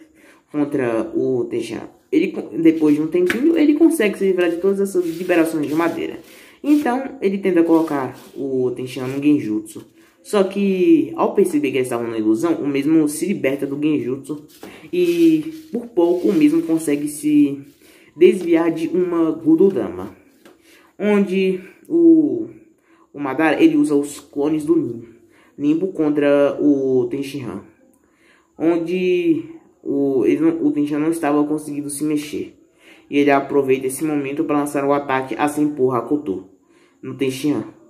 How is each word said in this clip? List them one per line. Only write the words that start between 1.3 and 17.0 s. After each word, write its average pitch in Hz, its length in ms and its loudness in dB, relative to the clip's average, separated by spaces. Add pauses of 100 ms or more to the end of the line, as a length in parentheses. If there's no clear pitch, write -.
Tenshinhan. 113 420 -8 (240)
Ele, 180 220 0 (260)
depois 160 360 4
de 147 60 0
um 156 60 -2
tempinho, 196 500 0
ele 302 160 4
consegue 233 440 2
se 196 80 -2
livrar 180 240 2
de 170 80 -2
todas 196 220 0
essas 190 260 -2
liberações 165 600 -2
de 143 80 -4
madeira. 165 440 -4 (440)
Então, 269 580 0
ele 196 160 0
tenta 185 260 2
colocar 156 540 0 (180)
o 131 360 -2
Tenshinhan 127 360 -8
no 139 140 -6
Genjutsu. 113 640 -2 (380)
Só 202 200 0
que, 185 720 2
ao - 200 -2
perceber 147 360 0
que 131 60 -2
eles 127 100 0
estavam 120 200 -4
na 113 100 -6
ilusão, 113 360 2
o 143 140 -6
mesmo 147 420 2
se 175 180 -6
liberta 143 400 -2
do 139 120 -8
Genjutsu. 147 680 -4 (460)
E, 170 800 2
por 240 160 -8
pouco, 180 420 0
o 208 40 2
mesmo 160 280 4
consegue 156 480 -2